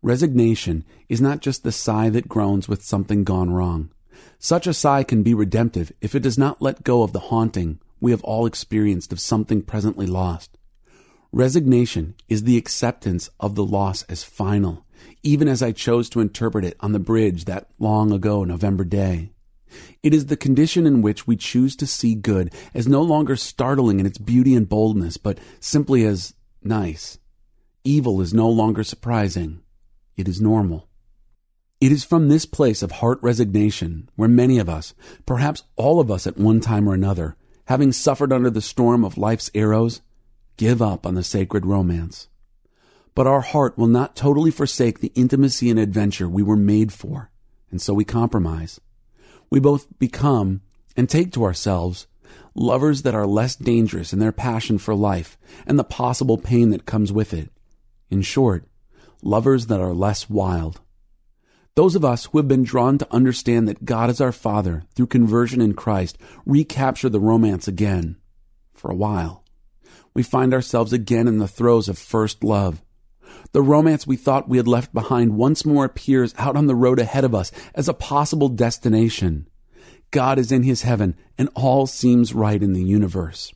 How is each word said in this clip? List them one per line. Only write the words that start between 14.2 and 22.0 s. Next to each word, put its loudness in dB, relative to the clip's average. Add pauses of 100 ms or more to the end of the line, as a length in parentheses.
final, -4 (380)
even 2
as 0
I -2
chose -2
to 0
interpret -2
it -6
on -4
the 0
bridge 0
that -8 (100)
long 2
ago 0
November -2
day. -4 (680)
It 4
is 2
the -4
condition 2
in 4
which -2
we 2
choose -2
to -6
see -2